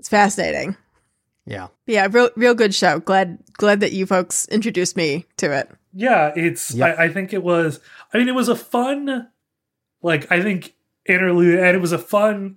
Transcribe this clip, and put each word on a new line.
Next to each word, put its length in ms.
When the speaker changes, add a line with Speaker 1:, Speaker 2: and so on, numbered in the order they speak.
Speaker 1:
It's 80
fascinating. 680
Speaker 2:
Yeah. 220
Speaker 1:
Yeah, 240
real, 240
real 200
good 200
show. 240
Glad, 400
glad 260
that 140
you 140
folks 400
introduced 500
me 280
to 200
it. 140
Speaker 3:
Yeah, 420
it's, 400
Speaker 2:
Yep. 240
Speaker 3:
I, 60
I 60
think 220
it 120
was, 340
I 60
mean, 100
it 60
was 140
a 80
fun, 720
like, 300
I 100
think, 320
interlude, 520
and 160
it 60
was 120
a 60
fun, 580